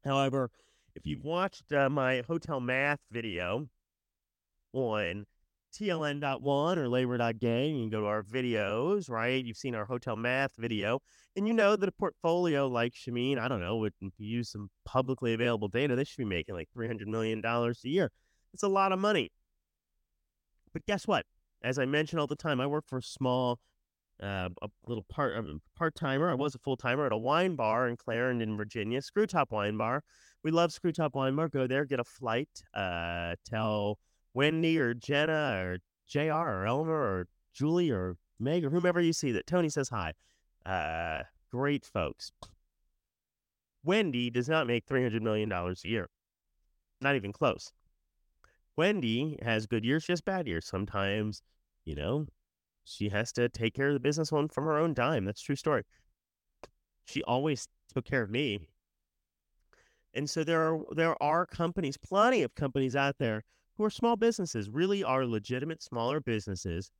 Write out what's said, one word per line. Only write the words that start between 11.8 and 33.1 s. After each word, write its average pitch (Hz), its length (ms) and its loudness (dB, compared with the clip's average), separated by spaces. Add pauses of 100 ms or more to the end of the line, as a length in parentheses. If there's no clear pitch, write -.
a 185 40 -2
portfolio 170 760 0
like 120 280 0
Shamin, 123 440 -2
I 113 80 -2
don't 127 140 0
know, 90 160 -2
would, 110 240 0
if 98 160 -10
you 107 100 -12
use 117 220 -4
some 101 220 -10 (160)
publicly 127 480 0
available 113 340 0
data, 127 260 0
they 131 100 0
should - 120 -10
be 135 80 -4
making, 92 300 -2
like, 82 180 -8
three 117 140 -6
hundred 107 220 -6
million 110 340 -2
dollars 120 420 0
a 123 60 -6
year. 160 200 2 (440)
It's - 80 -6
a 208 60 0
lot 196 240 4
of 185 60 0
money. 190 320 2 (1400)
But - 140 -10
guess 202 200 -2
what? 190 200 0 (360)
As 127 160 0
I 135 60 2
mention 151 340 0
all 147 80 2
the 147 100 -4
time, 143 240 -2
I 131 60 2
work 147 200 -2
for 131 120 -6
a 123 40 -6
small, 127 560 0 (640)
uh, 98 260 -4 (140)
a 107 60 -8 (180)
little 113 240 -6
part, 139 260 -2
um, 78 240 -6 (140)
part-timer. 156 560 0
I 151 40 0
was 135 200 -2
a 127 40 -16
full-timer 135 460 0
at 123 80 2
a 107 60 0
wine 160 360 2
bar 120 340 2
in 120 80 -2
Clarendon, 117 600 -2
Virginia, 107 460 -4
Screw 208 240 0
Top 160 260 0
Wine 107 240 0
Bar. 117 260 -2 (400)
We 156 80 0
love 165 220 4
Screw 175 200 -2
Top 156 220 0
Wine 135 220 0
Bar. 160 120 0
Go 135 180 0
there, 135 180 2
get 131 160 0
a 120 40 -2
flight, 123 440 -2 (240)
uh, 85 640 -2 (120)